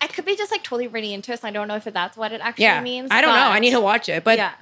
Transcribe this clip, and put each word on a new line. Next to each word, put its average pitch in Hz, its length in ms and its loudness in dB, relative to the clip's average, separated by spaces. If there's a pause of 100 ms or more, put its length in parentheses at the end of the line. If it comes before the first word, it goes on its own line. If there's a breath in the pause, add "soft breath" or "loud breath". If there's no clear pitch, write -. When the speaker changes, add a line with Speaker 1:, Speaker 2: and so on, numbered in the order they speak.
Speaker 1:
I 302 60 -2
could - 180 -10
be 392 100 -2
just, 403 160 -6
like, 415 120 -4
totally 247 240 -6
reading 214 240 -8
into 202 220 -10
it, 240 80 -8
so 226 60 -12
I 208 40 -8
don't 208 160 -6
know 208 80 -6
if 214 100 -8
that's 196 320 -4
what 220 140 -6
it 226 120 -10
actually 226 220 0
Speaker 2:
Yeah. 180 160 4
Speaker 1:
means, 254 300 -6
Speaker 2:
I 226 100 4
don't 311 100 4
know. 302 180 4
Speaker 1:
but - 20 4
Speaker 2:
I 208 80 4
need 240 120 4
to 247 80 4
watch 220 300 2
it. 165 140 -2
But, 226 140 4
Speaker 1:
Yeah. 196 140 -2 (100)